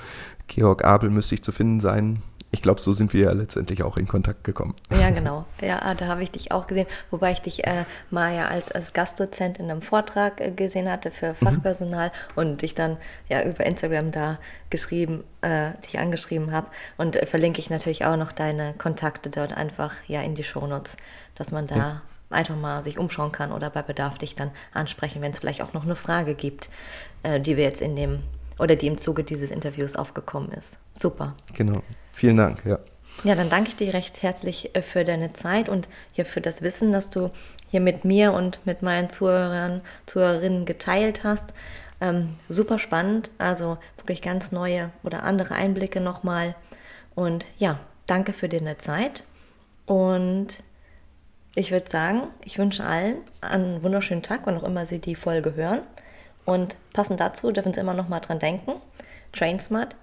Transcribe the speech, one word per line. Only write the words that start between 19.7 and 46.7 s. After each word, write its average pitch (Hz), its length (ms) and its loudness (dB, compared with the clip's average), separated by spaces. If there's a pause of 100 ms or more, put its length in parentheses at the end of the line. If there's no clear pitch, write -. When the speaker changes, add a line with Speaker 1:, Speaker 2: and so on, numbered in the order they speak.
Speaker 2:
ja 147 140 -4
in 156 140 -4
die 151 80 -6
Shownotes, 143 540 -6 (380)
dass - 180 -6
man 151 140 -2
da 147 100 -4
Speaker 1:
Ja. 147 240 0 (280)
Speaker 2:
einfach 160 280 0
mal 147 260 -4
sich 151 140 -6
umschauen 156 340 -2
kann 147 220 -4
oder 151 160 -4
bei 151 120 -4
Bedarf 139 360 -4
dich - 180 -10
dann 143 160 -6 (220)
ansprechen, 151 480 -4
wenn's 143 180 -4
vielleicht 143 220 -4
auch - 100 -6
noch 151 120 -4
eine 170 120 0
Frage 165 400 0
gibt, - 340 -6 (540)
äh, 151 160 2
die 143 160 2
wir 147 80 4
jetzt 139 180 0
in 151 140 -2
dem 143 240 -2 (400)
oder 160 160 6
die 143 120 2
im 151 100 2
Zuge 156 260 -2
dieses 143 280 -4
Interviews 143 440 -4
aufgekommen - 560 -6
ist. - 260 -12 (160)
Super. 143 400 -2 (200)
Speaker 1:
Genau. 104 280 2 (320)
Vielen 117 220 8
Dank, 110 300 6
ja. 101 120 4 (460)
Speaker 2:
Ja, 202 100 6
dann 170 160 4
danke 202 200 4
ich - 80 -12
dir 190 160 0
recht - 280 -4
herzlich, 180 540 -4
äh, 185 80 4
für 180 200 0
deine 165 280 0
Zeit 208 380 0
und 185 180 0 (240)
hier 175 140 -2
für - 160 -4
das 165 200 -4
Wissen, 180 300 2
das 196 180 2
du 180 220 0 (380)
hier 185 100 4
mit 180 260 4
mir 196 280 8
und 180 320 0
mit 175 180 -2
meinen 180 260 2
Zuhörern, 180 720 2 (240)
Zuhörerinnen 180 600 2
geteilt 196 580 0
hast. 214 300 -2 (480)
Ähm, 175 340 0 (140)
super 214 280 2
spannend, 202 600 0
also 175 380 0 (200)
wirklich - 240 -4
ganz 185 300 -4
neue 180 400 -2 (120)
oder - 200 -4
andere 190 320 0
Einblicke 190 460 0
nochmal. 175 520 -2 (600)